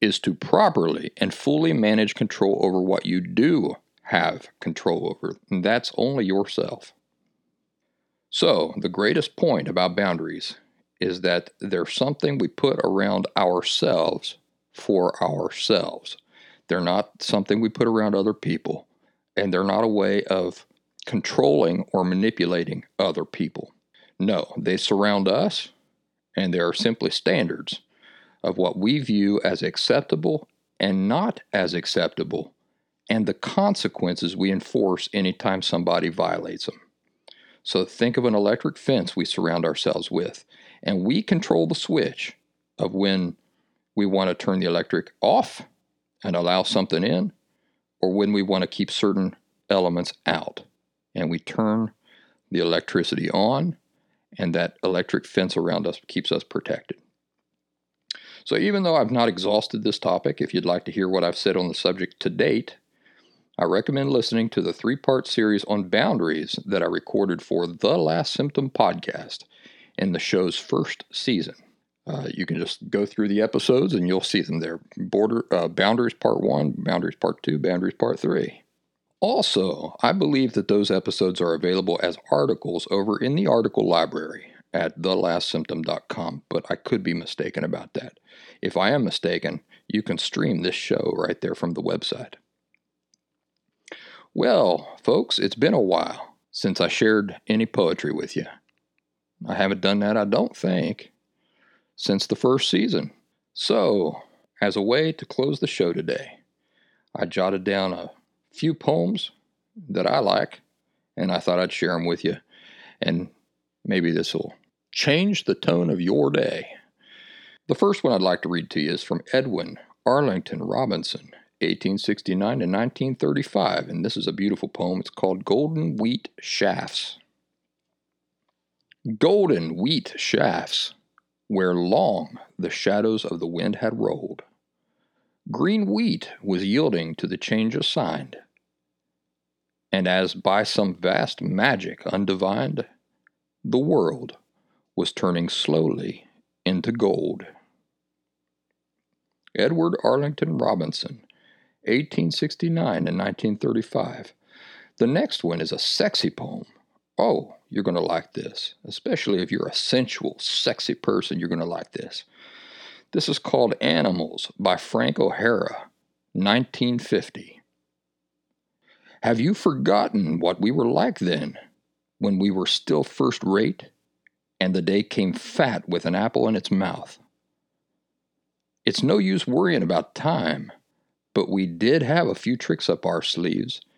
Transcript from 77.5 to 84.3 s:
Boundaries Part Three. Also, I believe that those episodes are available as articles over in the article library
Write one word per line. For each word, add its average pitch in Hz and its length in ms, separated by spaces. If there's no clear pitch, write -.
Boundaries 92 360
Part - 260
Three. - 420
Also, 95 840
I 131 80
believe 147 400
that 98 160
those 101 240
episodes 95 480
are 87 120
available 90 480
as 87 160
articles 135 600
over 101 260
in 131 160
the 180 140
article 110 400
library 80 640